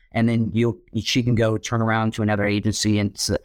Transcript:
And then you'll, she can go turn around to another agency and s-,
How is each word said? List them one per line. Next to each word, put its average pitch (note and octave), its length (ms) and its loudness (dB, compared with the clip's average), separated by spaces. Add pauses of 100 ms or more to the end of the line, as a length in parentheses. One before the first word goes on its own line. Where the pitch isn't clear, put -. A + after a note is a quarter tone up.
(120)
And A#2 140 2
then A2+ 280 0
you'll, A#2 240 0 (200)
she A#2+ 240 -2
can A#2+ 120 2
go A2 240 2
turn A2+ 240 -2
around A2+ 320 0
to A2+ 80 -4
another G#2 220 0
agency G#2 540 0
and G2+ 160 -2
s-, - 300 -2